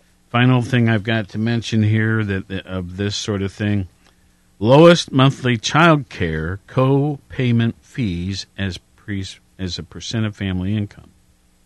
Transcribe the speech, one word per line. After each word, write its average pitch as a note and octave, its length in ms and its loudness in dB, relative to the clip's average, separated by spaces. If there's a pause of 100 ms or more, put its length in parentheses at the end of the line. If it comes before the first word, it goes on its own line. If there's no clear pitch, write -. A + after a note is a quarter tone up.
(300)
Final B2 320 2
thing A#2 260 0
I've A2+ 140 0
got A2+ 280 -4
to - 80 -8
mention A2+ 440 -2
here A2 420 0
that, G2 240 -4
that F#2+ 180 -10
of F#2 300 -8
this G2+ 200 -4
sort G2+ 260 -4
of G2 100 -4
thing, G#2 360 -2 (720)
lowest D#3 500 6
monthly C3 460 2
child D3+ 520 2
care E2 600 -4
co-payment C3 1120 0
fees F#2 640 -6 (100)
as F#2+ 220 -6 (180)
pre-, G2 300 -8 (320)
as F#2 180 -8
a E2+ 60 -12
percent A2 420 -8
of G#2+ 120 -6
family F#2+ 400 -4
income. - 340 -8 (560)